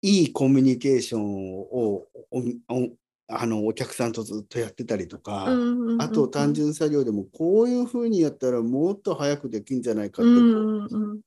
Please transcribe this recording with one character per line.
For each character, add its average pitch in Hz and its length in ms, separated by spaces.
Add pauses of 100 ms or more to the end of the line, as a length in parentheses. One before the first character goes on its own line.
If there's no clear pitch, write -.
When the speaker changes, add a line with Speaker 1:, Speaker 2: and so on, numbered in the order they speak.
Speaker 1:
い 196 220
い 135 80
コ 135 160
ミ 135 120
ュ 131 40
ニ 131 140
ケ 135 200
ー - 20
シ 120 140
ョ 113 40
ン 98 420
を、 104 460 (240)
お-、 131 80 (300)
お-、 123 200 (400)
あ 117 180
の、 110 200
お 110 60
客 - 220
さ 123 140
ん 113 40
と 113 100
ず 104 220
っ - 40
と - 100
や 110 100
っ - 40
て 123 120
た 113 120
り 90 120
と 98 100
か、 190 260
Speaker 2:
う 254 120
ん 247 40
う 240 40
ん 240 180
う - 80
ん - 20
う 233 60
ん。 233 40
Speaker 1:
あ 247 60
と 220 180
単 147 280
純 151 200
作 151 160
業 143 140
で 113 60
も、 101 220
こ 185 300
う 240 60
い 247 100
う 240 80
ふ 240 140
う 233 80
に 208 120
や 151 100
っ - 20
た 127 180
ら 123 120
も 135 300
っ 202 80
と 185 140
早 143 220
く 139 140
で 107 120
き 131 140
ん 123 60
じ 120 80
ゃ 110 40
な 107 100
い 101 60
か - 120
っ - 20
て、 233 60
こ 240 60
う、 247 40
Speaker 2:
う - 20
ん 220 420
う - 40
ん 214 240
う - 40
ん。 214 100